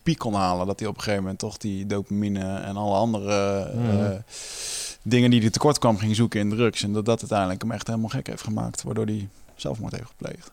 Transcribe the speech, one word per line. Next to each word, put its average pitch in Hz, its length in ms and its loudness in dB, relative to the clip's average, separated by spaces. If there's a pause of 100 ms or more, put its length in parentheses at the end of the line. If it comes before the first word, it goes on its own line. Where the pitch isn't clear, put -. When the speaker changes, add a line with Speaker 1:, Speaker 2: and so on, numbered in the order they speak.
Speaker 1:
piek 165 140 2
kon 113 160 -2
halen. 92 340 2
Dat 98 120 -2
hij 110 100 -4
op 101 60 -6
een - 60 -12
gegeven 101 220 0
moment 95 160 -4
toch 104 180 -6
die 98 280 -4
dopamine 101 760 -2
en 98 180 -8
alle 104 180 2
andere, 101 800 2
Speaker 2:
Mhm. 107 300 2
Speaker 1:
eh, 101 60 0 (920)
dingen 123 280 6
die 120 100 8
hij 110 80 6
tekort 147 300 4
kwam, 113 180 4
ging 107 180 0
zoeken 110 240 2
in 104 100 2
drugs. 107 340 0
En 101 100 -2
dat 107 120 0
dat 113 140 2
uiteindelijk 98 420 0
hem 113 100 -2
echt 107 160 -6
helemaal 113 220 -2
gek 135 180 -6
heeft 110 160 -10
gemaakt, 113 400 -4
waardoor 110 220 -2
hij 104 240 -2 (260)
zelfmoord - 360 -6
heeft - 160 -8 (100)
gepleegd. - 360 -12